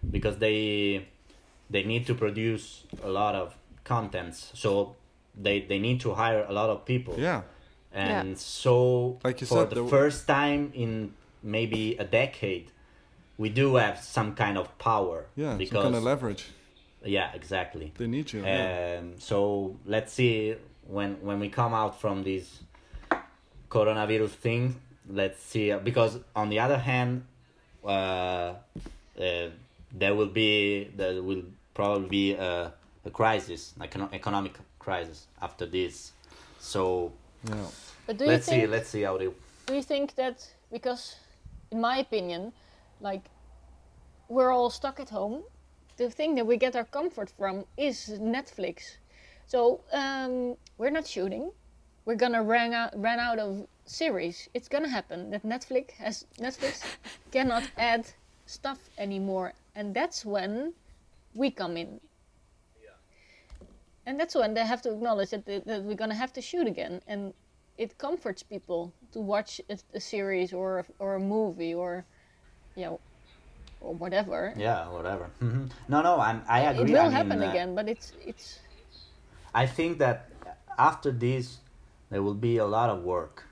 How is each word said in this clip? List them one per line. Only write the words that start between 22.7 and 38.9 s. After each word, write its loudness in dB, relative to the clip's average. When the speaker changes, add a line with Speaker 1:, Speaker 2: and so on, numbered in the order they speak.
Speaker 1:
coronavirus 2
thing. 0
Let's -2
see, 2
uh, 2
because 2
on 2
the 2
other 4
hand, 2
uh, -4
uh, 0
there 2
will 4
be, 2
there -2
will -2
probably 2
be 4
a, -2
a -8
crisis, 0
like -10
an -4
economic -2
crisis -6
after -8
this. -4
So 0
Speaker 2:
Yeah. -4
Speaker 4:
But -6
do 0
you 6
Speaker 1:
let's 6
see, 6
Speaker 4:
think, 4
Speaker 1:
let's 0
see -2